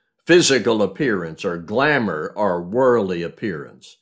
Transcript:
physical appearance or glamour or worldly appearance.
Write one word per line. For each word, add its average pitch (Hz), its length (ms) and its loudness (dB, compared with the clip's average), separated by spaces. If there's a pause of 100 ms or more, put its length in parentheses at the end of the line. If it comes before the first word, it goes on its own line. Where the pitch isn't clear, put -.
(240)
physical 123 560 4
appearance 95 640 -2
or 87 140 -4
glamour 104 800 -2
or 90 260 0
worldly 107 580 2
appearance. 82 800 -10